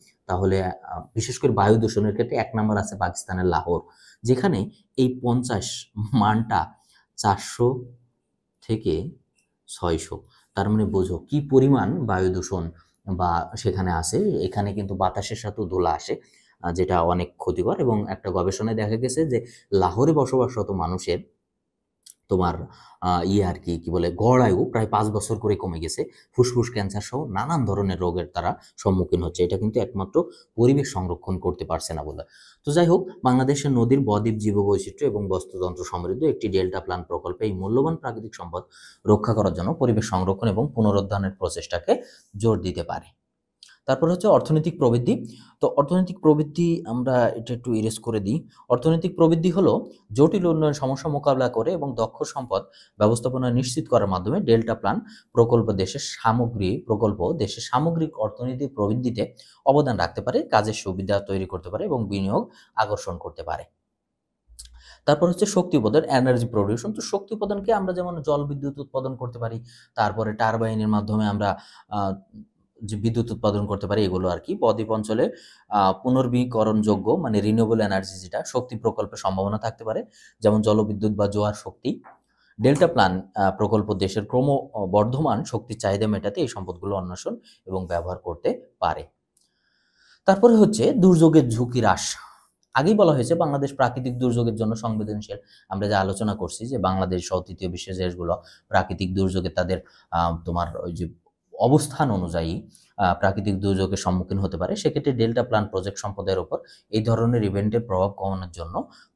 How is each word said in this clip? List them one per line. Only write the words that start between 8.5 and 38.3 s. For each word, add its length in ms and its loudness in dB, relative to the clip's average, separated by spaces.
থেকে 420 -2
ছয়শো। 540 -4
তার 140 0
মানে 160 2
বোঝো 320 0
কি 320 -4
পরিমাণ 560 4
বায়ু 280 0
দূষণ 360 -4
বা 500 -2
সেখানে 340 -2
আছে। 260 -2
এখানে 560 -2
কিন্তু 220 -6
বাতাসের 420 -2
সাথেও 280 -6
ধুলা 260 0
আসে, 300 -6
আহ, 100 -4
যেটা 300 2
অনেক 360 0
ক্ষতিকর। 420 -2
এবং 320 0
একটা 200 -8
গবেষণায় 440 -2
দেখা 200 -2
গেছে 300 -2
যে 200 -2
লাহোরে 400 2
বসবাসরত 600 0
মানুষের 600 -4
তোমার, 380 0
আহ, 220 0
ইয়ে 220 2
আর 80 -2
কি, 260 -6
কি 120 -8
বলে, 240 0
গড় 280 4
আয়ু 220 4
প্রায় 220 -2
পাঁচ 200 2
বছর 320 -4
করে 160 0
কমে 240 -6
গেছে। 260 -6
ফুসফুস 360 2
ক্যান্সার 300 -4
সহ 240 -6
নানান 400 -2
ধরনের 340 0
রোগের 340 -2
তারা 220 -2
সম্মুখীন 460 2
হচ্ছে। 200 -2
এটা 140 0
কিন্তু 220 -2
একমাত্র 440 -2
পরিবেশ 320 4
সংরক্ষণ 520 -6
করতে 260 -4
পারছে 280 -6
না 100 -6
বলে। 200 -10
তো 60 -2
যাই 140 4
হোক, 240 4
বাংলাদেশের 480 2
নদীর 340 4
বদ্বীপ 300 2
জীববৈচিত্র্য 680 0
এবং 220 -2
বাস্তুতন্ত্র 560 -4
সমৃদ্ধ 400 -4
একটি 240 0
ডেল্টা 320 0
প্ল্যান 240 -6
প্রকল্পে 420 -6
এই 80 -2
মূল্যবান 420 0
প্রাকৃতিক 400 -10